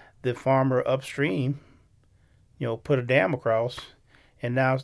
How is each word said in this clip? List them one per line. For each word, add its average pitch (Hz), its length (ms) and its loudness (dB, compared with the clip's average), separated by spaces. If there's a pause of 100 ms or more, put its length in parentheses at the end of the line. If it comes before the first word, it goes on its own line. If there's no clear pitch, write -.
(240)
the 123 100 -2
farmer 131 520 2
upstream, 139 760 -2 (1000)
you 127 100 -4
know, 113 100 -4
put 135 220 0
a 123 40 -4
dam 143 300 4
across, 117 460 -2 (600)
and 120 140 -4
now 131 280 2